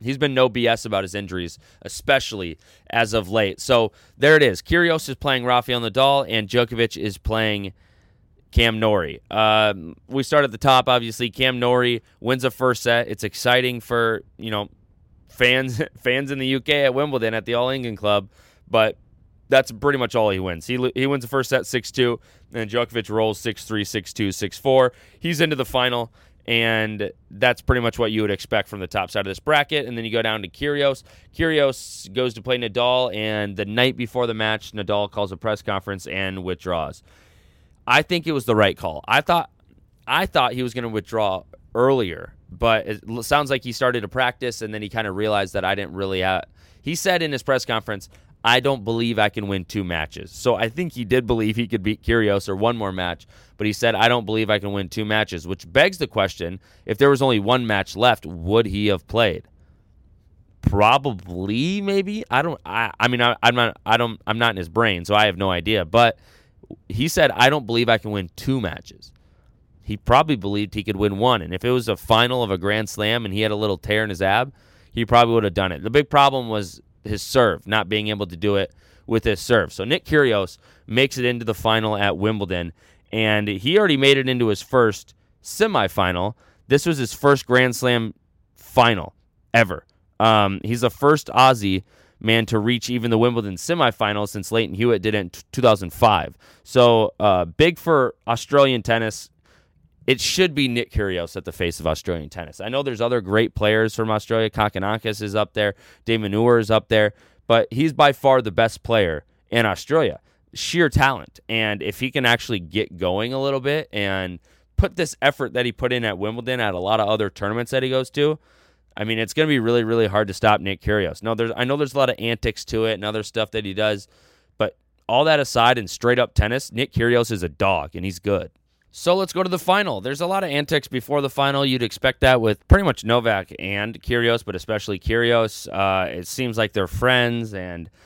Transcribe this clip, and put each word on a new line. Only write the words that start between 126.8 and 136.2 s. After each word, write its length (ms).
Kyrgios 400
is 120
a 60
dog, 460
and 80
he's 160
good. 320
So 220
let's 160
go 100
to 80
the 100
final. 420
There's 180
a 80
lot 160
of 60
antics 400
before 320
the 80
final. 360
You'd 160
expect 380
that 220
with 260
pretty 160
much 220
Novak 520
and 440
Kyrgios, 420
but 100
especially 460
Kyrgios. 720
Uh, 380
it 180